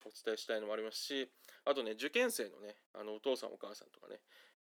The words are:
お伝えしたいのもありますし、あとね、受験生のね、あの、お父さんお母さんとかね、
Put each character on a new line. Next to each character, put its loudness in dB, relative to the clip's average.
お -12
伝 -2
え 0
し -6
た 2
い 2
の -2
も 0
あ 2
り 0
ま -2
す -6
し、 0
あ 6
と 2
ね、 0
受 -2
験 6
生 0
の -10
ね、 -10
あ -8
の、 -4
お -8
父 4
さ -2
ん -8
お -10
母 -8
さ -16
ん -20
と -20
か -18
ね、 -10